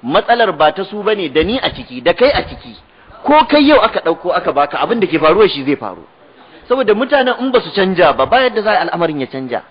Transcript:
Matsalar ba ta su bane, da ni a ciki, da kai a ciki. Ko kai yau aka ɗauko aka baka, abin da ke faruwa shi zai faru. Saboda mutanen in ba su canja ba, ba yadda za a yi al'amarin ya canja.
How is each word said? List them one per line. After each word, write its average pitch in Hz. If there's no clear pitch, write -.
Matsalar 202
ba 151
ta 190
su 208
bane, 196
da 156
ni 226
a 170
ciki, 127
da 170
kai 254
a 185
ciki. -
Ko 302
kai 302
yau 302
aka 208
ɗauko 170
aka 180
baka, 139
abin 175
da 196
ke 151
faruwa 180
shi 143
zai 135
faru. 92
Saboda 240
mutanen 254
in 262
ba 240
su 165
canja 180
ba, 135
ba 240
yadda 220
za 214
a -
yi 180
al'amarin 160
ya 123
canja. 127